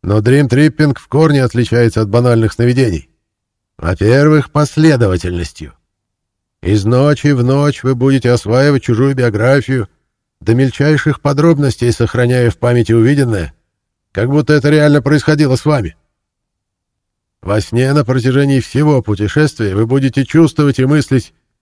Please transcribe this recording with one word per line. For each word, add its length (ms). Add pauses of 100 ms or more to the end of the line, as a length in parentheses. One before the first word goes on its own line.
Но 180
дрим-триппинг 760
в 100
корне 360
отличается 560
от 80
банальных 440
сновидений. 580 (640)
Во-первых, 720
последовательностью. 1200 (880)
Из 220
ночи 440
в 140
ночь 400
вы 120
будете 360
осваивать 520
чужую 320
биографию, 760 (520)
до 140
мельчайших 680
подробностей 720
сохраняя 580
в 60
памяти 360
увиденное, 600 (580)
как 200
будто 240
это 160
реально 320
происходило 540
с 100
вами. 300 (1500)
Во 180
сне 320
на 120
протяжении 560
всего 420
путешествия 720
вы 120
будете 380
чувствовать 540
и 80
мыслить, 480 (280)